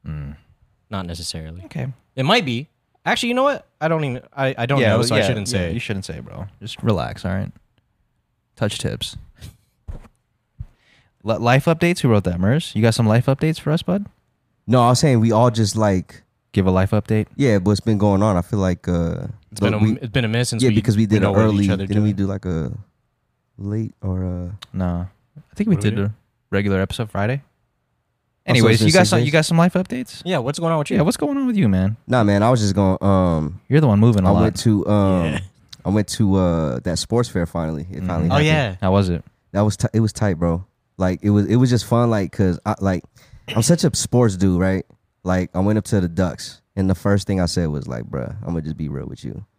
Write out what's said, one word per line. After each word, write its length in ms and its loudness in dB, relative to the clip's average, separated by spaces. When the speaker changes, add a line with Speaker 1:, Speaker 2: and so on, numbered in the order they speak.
Speaker 1:
Mm. 300 -12
Speaker 2:
Not 160 -8
necessarily. 600 -12
Speaker 1:
Okay. 220 -8
Speaker 2:
It 80 -4
might 220 2
be. 240 -6
Actually, 240 -2
you 60 -2
know 80 0
what? 220 -2
I 80 -2
don't 160 0
even, 160 -8
I, 220 -2
I 80 -2
don't 140 0
Speaker 1:
Yeah, 100 4
Speaker 2:
know, 100 2
Speaker 1:
well, 80 0
Speaker 2:
so 80 0
Speaker 1:
yeah, 80 2
Speaker 2:
I 40 2
shouldn't 200 -2
Speaker 1:
yeah, 120 -2
Speaker 2:
say. 140 -2
Speaker 1:
you 60 -4
shouldn't 260 -6
say, 140 -12
bro. 260 -14
Just 220 -14
relax, 420 -4
all 60 -2
right? 200 -6
Touch 220 -4
tips. 360 -8
Li-, 140 -2
life 280 4
updates? 340 0
Who 100 2
wrote 160 4
that, 140 -2
Mers? 360 0
You 60 0
got 120 4
some 140 2
life 180 2
updates 340 0
for 120 -4
us, 100 -2
bud? 240 -4
Speaker 3:
No, 160 4
I 80 6
was 100 4
saying 200 4
we 120 2
all 200 4
just, 240 0
like, 480 0
Speaker 1:
Give 120 2
a 60 4
life 200 2
update? 440 0
Speaker 3:
yeah, 220 2
what's 220 2
been 180 0
going 260 2
on. 140 2
I 40 0
feel 180 -4
like, 280 -2
uh, 400 -2
Speaker 2:
It's 80 -16
been 140 0
Speaker 3:
but 0 -
Speaker 2:
a, 100 -2
Speaker 3:
we 160 2
Speaker 2:
it's 120 -10
been 140 0
a 20 -4
minute 180 0
since 180 -2
Speaker 3:
yeah, 60 4
Speaker 2:
we, 60 2
Speaker 3:
because 220 2
we 60 2
Speaker 2:
we 40 0
Speaker 3:
did 140 2
Speaker 2:
know 140 2
Speaker 3:
an 0 -
Speaker 2:
what 180 4
each 60 2
Speaker 3:
early, 100 2
Speaker 2:
other 180 0
Speaker 3:
didn't 160 0
we 100 2
Speaker 2:
doing. 140 -2
Speaker 3:
do, 40 -4
like, 140 -8
a 260 -4
late 440 -6
or 220 -4
a 340 -8
Speaker 1:
Nah. 320 -4
I 180 -20
think 140 -2
we 60 4
Speaker 2:
What 80 -4
did 120 2
Speaker 1:
did 40 -2
Speaker 2:
we 80 -2
do? 40 -4
Speaker 1:
a 20 -14
regular 320 0
episode 300 -6
Friday. 300 -4
Speaker 3:
Also, 120 4
Speaker 1:
Anyways, 220 4
Speaker 3:
it's 60 4
Speaker 1:
you 60 4
got 80 6
Speaker 3:
six 80 4
Speaker 1:
some, 100 2
you 60 2
Speaker 3:
days. 80 0
Speaker 1:
got 120 2
some 120 0
life 160 2
updates? 520 -6
Speaker 2:
Yeah, 120 -2
what's 200 -4
going 140 -2
on 80 0
with 100 -4
you? 80 -2
Speaker 1:
Yeah, 60 2
what's 140 2
going 200 -2
on 100 0
with 100 0
you, 100 4
man? 300 2
Speaker 3:
Nah, 160 2
man, 200 2
I 60 4
was 120 2
just 140 0
going, 260 2
um, 640 2
Speaker 1:
You're 140 4
the 60 4
one 120 4
moving 240 4
a 60 4
Speaker 3:
I 20 4
Speaker 1:
lot. 100 4
Speaker 3:
went 180 2
to, 280 2
um, 460 2
Speaker 2:
Yeah. 60 -4
Speaker 3:
I 40 -2
went 200 0
to, 280 0
uh, 480 0
that 120 -4
sports 320 -2
fair 160 -2
finally. 460 -6
It 60 -12
Speaker 1:
Mm-hmm. 100 -6
Speaker 3:
finally 220 -2
Speaker 2:
Oh, 20 0
Speaker 3:
happened. 160 2
Speaker 2:
yeah. 340 0
Speaker 1:
How 120 2
was 160 4
it? 140 -4
Speaker 3:
That 100 -2
was 160 2
ti-, 160 -2
it 60 2
was 140 0
tight, 220 -2
bro. 300 -2
Like, 260 -2
it 60 2
was, 180 4
it 100 2
was 120 4
just 160 0
fun, 240 2
like, 220 -2
'cause 340 0
I, 140 -2
like, 240 -2
I'm 140 0
such 200 2
a 120 2
sports 420 2
dude, 220 2
right? 260 0
Like, 300 -2
I 60 -2
went 180 0
up 80 -2
to 140 0
the 80 0
Ducks, 540 -4
and 120 0
the 60 2
first 320 0
thing 140 0
I 60 0
said 200 -2
was 180 -6
like, 200 -10
"Bruh, 360 -8
I'm 60 -12
gonna 140 -4
just 160 -10
be 100 -6
real 200 -8
with 180 -16
you. 200 -12